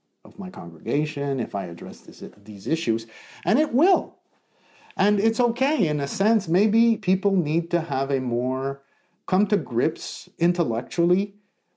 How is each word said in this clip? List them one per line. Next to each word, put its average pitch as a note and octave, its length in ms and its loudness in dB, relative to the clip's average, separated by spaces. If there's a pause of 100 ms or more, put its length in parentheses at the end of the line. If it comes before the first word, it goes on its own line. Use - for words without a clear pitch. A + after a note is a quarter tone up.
(260)
of - 140 -18
my F#2 100 -8
congregation C3+ 880 -4
if A2 160 -4
I F#2+ 120 -4
address F2 340 -10
this, - 240 -14 (180)
these G#2 240 -12
issues, A#2 400 -2 (380)
and G#3+ 140 2
it D4+ 160 0
will. D4+ 420 2 (800)
And G#3 240 2
it's A3+ 180 2
okay B3+ 480 2
in D3+ 140 0
a C#3 80 -2
sense. G#3 400 2
Maybe G#3+ 480 4
people F#3+ 400 2
need E3 360 0
to E3+ 100 2
have C#3 280 -2
a C3+ 100 2
more, C3 600 -2 (460)
come F#3+ 220 2
to G3+ 100 2
grips - 800 -2
intellectually E3+ 960 0 (420)